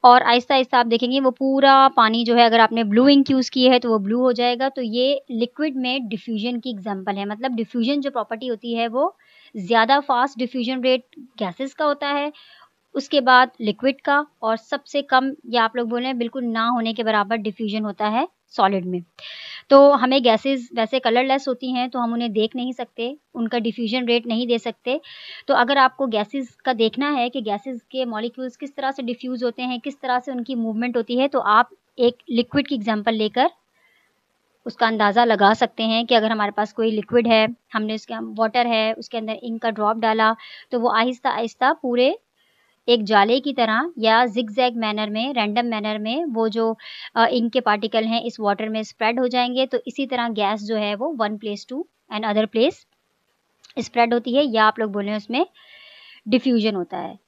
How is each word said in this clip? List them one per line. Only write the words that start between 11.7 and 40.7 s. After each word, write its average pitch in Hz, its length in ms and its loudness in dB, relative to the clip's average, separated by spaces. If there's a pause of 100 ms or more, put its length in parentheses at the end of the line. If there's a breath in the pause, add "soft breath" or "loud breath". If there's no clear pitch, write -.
का 311 100 -4
होता 285 240 -2
है, 285 240 -4 (600 soft breath)
उसके 277 260 -2
बाद 254 300 6 (100)
लिक्विड 240 400 -2
का, 294 260 0 (160)
और 220 140 -2
सबसे 285 460 -6
कम 269 320 2 (160)
या 233 140 2
आप 226 120 -2
लोग 240 120 -4
बोलें 247 300 -4
बिल्कुल 240 260 -6
ना 226 240 -2
होने 226 240 -2
के 226 100 -6
बराबर 214 340 0
डिफ्यूजन 214 480 -6
होता 208 240 -4
है 247 200 -2 (200)
सॉलिड 196 360 0
में। 180 180 -6 (680 loud breath)
तो 277 200 10
हमें 262 320 2
गैसेस 247 520 0
वैसे 226 240 -2
कलरलेस 262 500 0
होती 254 240 -6
हैं 247 180 -4
तो 254 80 -8
हम 233 140 -4
उन्हें 233 200 -4
देख 220 240 -2
नहीं 254 160 -6
सकते, 240 440 -10 (180)
उनका 240 240 -4
डिफ्यूजन 233 480 -4
रेट 240 200 0
नहीं 240 200 -4
दे 233 120 -2
सकते। 226 420 -6 (480 loud breath)
तो 277 60 2
अगर 254 240 2
आपको 262 280 2
गैसेस 220 580 -6
का 262 80 0
देखना 226 380 -2
है 247 180 -2
कि 254 120 -8
गैसेस 214 400 -6 (100)
के 262 140 -6
मॉलिक्यूल्स 240 520 -8
किस 285 200 -14
तरह 262 140 -2
से 269 120 -8
डिफ्यूज 247 420 -6
होते 240 180 -4
हैं, 247 180 -4
किस 277 200 -10
तरह 247 180 0
से 262 140 -6
उनकी 247 220 -6
मूवमेंट 233 420 -4
होती 240 200 -2
है, 269 120 2
तो 277 100 -2
आप 214 320 2 (280)
एक 240 180 2 (140)
लिक्विड 240 360 0
की 285 80 -4
एग्जांपल 220 400 -2
लेकर 214 360 0 (1160)
उसका 240 200 -2
अंदाज़ा 214 380 6
लगा 208 300 6
सकते 233 280 -2
हैं 226 240 0
कि 247 80 2
अगर 220 180 4
हमारे 208 180 -2
पास 208 220 -4
कोई 226 180 0
लिक्विड 220 380 0
है, 220 200 6 (240)
हमने 214 220 -4
उसके, 226 200 -12
हम 226 240 -10
वाटर 226 280 0
है, 220 260 0
उसके 233 260 -10
अंदर 220 140 -6
इंक 226 300 -8
का 226 80 0
ड्रॉप 214 260 0
डाला, 220 400 2 (340 loud breath)